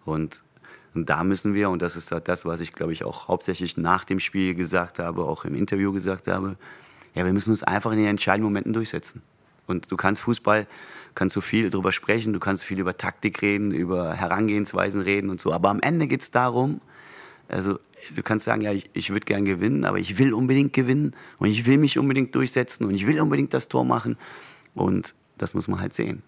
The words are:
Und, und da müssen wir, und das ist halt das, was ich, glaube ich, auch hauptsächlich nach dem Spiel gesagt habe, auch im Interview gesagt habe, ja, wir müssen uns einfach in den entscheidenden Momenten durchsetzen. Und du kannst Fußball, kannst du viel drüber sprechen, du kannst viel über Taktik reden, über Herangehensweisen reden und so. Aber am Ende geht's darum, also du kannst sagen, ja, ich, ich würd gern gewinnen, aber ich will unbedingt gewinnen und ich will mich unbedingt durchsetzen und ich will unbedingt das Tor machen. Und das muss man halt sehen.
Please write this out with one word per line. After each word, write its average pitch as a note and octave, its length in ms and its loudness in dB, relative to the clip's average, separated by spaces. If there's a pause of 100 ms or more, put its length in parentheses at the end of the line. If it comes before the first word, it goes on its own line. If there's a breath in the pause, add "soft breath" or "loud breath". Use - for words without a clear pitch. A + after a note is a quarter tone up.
Und, D#3 400 -4 (500 loud breath)
und E2 160 -4
da D#2 140 2
müssen G2 300 2
wir, G2+ 160 2
und F2+ 120 -2
das F2 140 -2
ist - 160 -4
halt E2+ 160 -4
das, F2+ 160 0
was E2 160 -4
ich, E2 140 -8
glaube E2 180 -4
ich, D#2+ 140 -6
auch - 240 -10
hauptsächlich F2+ 480 -2
nach F2 260 2
dem F#2+ 160 -2
Spiel F#2 360 0
gesagt F2 440 0
habe, E2+ 240 -2
auch D#2 220 -4
im D2+ 100 -4
Interview G2 380 0
gesagt F#2+ 340 -4
habe, F#2+ 300 -2 (580 loud breath)
ja, F2 80 0
wir F#2 80 4
müssen G#2 200 2
uns G#2+ 120 2
einfach G#2 300 0
in G#2+ 40 2
den G#2+ 100 4
entscheidenden G#2 420 2
Momenten G2+ 240 -2
durchsetzen. A2 480 -4 (440)
Und F2+ 260 -6
du F#2+ 60 -4
kannst G2 240 0
Fußball, G#2+ 440 2 (480 loud breath)
kannst F#2 220 0
du G2+ 60 -2
viel G#2+ 280 2
drüber F#2+ 220 0
sprechen, A2 400 0
du F#2+ 80 -2
kannst G2 240 -2
viel F#2+ 160 -4
über F#2 160 -2
Taktik - 460 -4
reden, G2+ 300 0
über F2 420 -2
Herangehensweisen G2 880 0
reden G2 280 0
und F#2 120 -6
so. - 100 0
Aber E2+ 180 2
am G#2 120 0
Ende D#3+ 260 0
geht's - 240 0
darum, B2+ 480 2 (720 loud breath)
also F#2+ 280 -2 (380)
du - 80 -6
kannst A2 220 2
sagen, A2 160 2
ja, G#2 100 -2
ich, G2 220 -4
ich - 160 -6
würd G2 160 -2
gern G2+ 180 0
gewinnen, G2+ 400 2
aber F#2+ 160 0
ich F#2 200 -4
will C3 140 6
unbedingt C3 380 4
gewinnen C3 440 0 (220 loud breath)
und - 120 2
ich A2+ 160 0
will C3+ 120 8
mich C#3+ 220 4
unbedingt C3+ 340 2
durchsetzen B2+ 520 2
und G2 80 0
ich G2 140 0
will D3+ 120 2
unbedingt C#3+ 340 2
das C3 140 0
Tor B2+ 160 2
machen. A#2 320 0 (580 loud breath)
Und F#2+ 420 0 (220)
das - 160 -4
muss G2+ 140 -2
man F#2 140 -2
halt F#2 120 -6
sehen. A2 340 -4